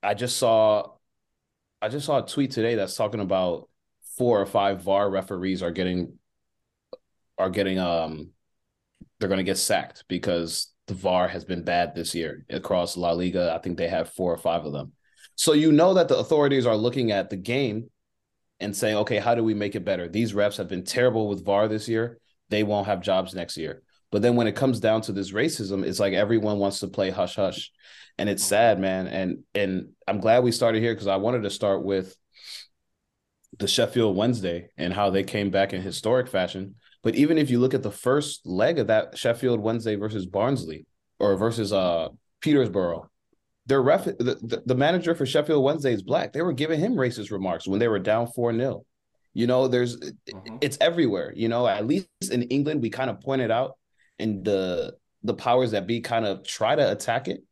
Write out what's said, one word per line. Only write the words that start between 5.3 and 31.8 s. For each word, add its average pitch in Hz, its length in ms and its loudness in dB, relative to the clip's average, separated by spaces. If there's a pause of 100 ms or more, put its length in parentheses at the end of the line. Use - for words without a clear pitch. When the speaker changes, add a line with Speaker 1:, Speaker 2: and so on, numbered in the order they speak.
Speaker 1:
are 85 100 -4
getting, 90 460 -4 (1200)
are 95 120 0
getting, 95 300 0
um, 82 500 -4 (920)
they're 101 100 -2
gonna 95 140 0
get 92 140 -2
sacked - 500 -2
because 85 680 -4 (140)
the 95 60 -8
var 90 340 0
has 87 180 -8
been 82 180 -6
bad 87 320 0
this 85 180 -6
year 80 360 -6
across - 480 -2
La 87 140 0
Liga. 87 440 0
I 82 60 -6
think 87 160 -6
they 85 100 -2
have 90 260 -2
four 90 200 -2
or 78 40 -4
five 82 280 -2
of 73 80 -8
them. 69 200 -10 (420)
So - 180 4
you 156 180 6
know 165 220 6
that 175 160 4
the 139 80 6
authorities 139 480 4
are 113 100 4
looking 120 360 0
at 95 180 0
the 101 80 -6
game 117 520 -2 (680)
and 98 160 -6
saying, 107 220 0
"Okay, 104 200 0
how 117 160 2
do 117 100 2
we 110 100 2
make 104 220 -4
it 92 100 -6
better? 90 240 -4
These 107 240 0
refs 101 240 0
have 95 100 -6
been 87 160 -6
terrible 113 460 0
with 92 160 -6
var 101 240 2
this 107 180 -6
year. 113 320 -4 (300)
They 107 140 0
won't 101 240 -2
have 95 140 -2
jobs 92 320 -2
next 87 220 -10
year." 78 260 -10 (300)
But 104 100 0
then 120 140 4
when 120 120 4
it 101 100 -2
comes 127 240 2
down 110 220 2
to 104 100 -6
this 95 180 -6
racism, 101 540 -2
it's 92 160 -2
like 98 120 2
everyone 104 460 2
wants 98 220 0
to 98 60 -8
play 95 220 -2
hush 92 260 -2
hush. - 360 -4 (460)
And 101 120 -2
it's 98 140 -2
sad, 107 360 4
man. 95 280 -2
And, 95 320 -4 (160)
and 95 380 -2 (140)
I'm 107 120 -2
glad 113 240 6
we 120 80 4
started 113 300 2
here 117 140 2
'cause 98 120 -6
I 98 80 2
wanted 110 280 0
to 98 60 -2
start 98 340 0